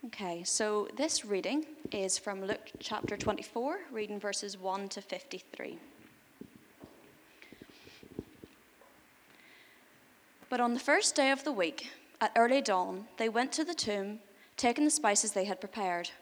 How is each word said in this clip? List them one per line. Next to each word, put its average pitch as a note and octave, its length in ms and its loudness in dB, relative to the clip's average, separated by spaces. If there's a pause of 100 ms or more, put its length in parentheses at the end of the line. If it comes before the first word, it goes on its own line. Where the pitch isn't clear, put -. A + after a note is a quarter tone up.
Okay, F3 360 -6
so G#3 540 0
this D#4 260 0
reading G#3 420 0 (280)
is F#3+ 240 0
from G3 280 -6
Luke - 260 -4 (100)
chapter - 340 -4
twenty-four, A#3 640 -2 (100)
reading G#3 300 -6
verses G3+ 380 -6
one F#3+ 320 -4
to G3+ 120 -10
fifty-three. - 800 -10 (4000)
But B3 100 0
on A#3+ 140 4
the A#3+ 80 0
first F4+ 340 4
day C4+ 160 6
of C4+ 140 0
the D4+ 80 0
week, F3 360 -2 (300)
at - 160 2
early B3 260 8
dawn, F#3+ 440 0 (100)
they A3+ 140 0
went A#3+ 240 2
to D#4+ 100 0
the F4 100 -2
tomb, G#3 460 -2 (380)
taking A#3+ 260 4
the D4+ 80 6
spices G#3+ 400 4
they F#3+ 140 2
had G3+ 160 -4
prepared. F3+ 480 -2 (120)